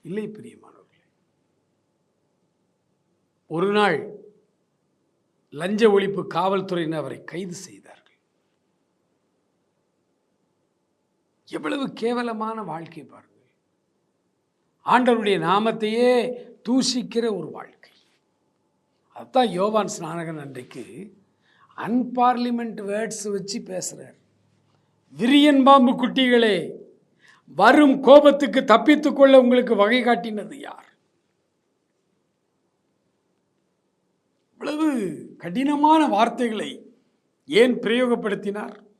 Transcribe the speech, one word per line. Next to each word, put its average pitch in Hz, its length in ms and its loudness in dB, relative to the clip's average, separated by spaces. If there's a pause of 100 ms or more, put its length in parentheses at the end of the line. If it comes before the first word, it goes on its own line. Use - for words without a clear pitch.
இல்லை 202 220 -10
பிரியமானவர்களே, - 800 -20 (2500)
ஒரு 170 240 -4
நாள் 202 260 0 (1500)
லஞ்ச 190 400 -4
ஒழிப்பு 190 380 0
காவல்துறையினர் 175 720 -4
அவரை 131 240 -10
கைது 175 300 -12
செய்தார்கள். - 680 -20 (3250)
எவ்வளவு 302 460 -6
கேவலமான 220 720 -6
வாழ்க்கை 160 400 -14
பாருங்கள். - 300 -20 (1500)
ஆண்டவருடைய 220 540 2
நாமத்தையே 214 720 0 (600)
தூஷிக்கிற 233 560 -2 (120)
ஒரு 156 140 -12
வாழ்க்கை. - 400 -20 (1200)
அதான் 202 420 -2
யோவான் 202 380 -2
ஸ்நானகன் 160 500 -10
அன்றைக்கு 127 380 -16 (1000)
அன்பார்லிமெண்ட் 240 960 -2 (100)
வேர்ட்ஸ் 214 360 -8 (100)
வச்சு 196 240 -10 (120)
பேசுறார். 143 440 -12 (1040)
"விரியன் 277 480 4
பாம்பு 269 260 6
குட்டிகளே, 240 640 2 (1000)
வரும் 269 360 6 (120)
கோபத்துக்கு 277 540 6 (120)
தப்பித்துக்கொள்ள 269 680 4
உங்களுக்கு 240 320 2
வகை 214 320 2
காட்டினது 214 500 -4 (100)
யார்?" - 220 -20 (3750)
இவ்வளவு 302 340 -6 (560)
கடினமான 294 580 0 (140)
வார்த்தைகளை 220 540 -2 (800)
ஏன் 226 260 4 (100)
பிரயோகப்படுத்தினார்? 214 920 -4 (220)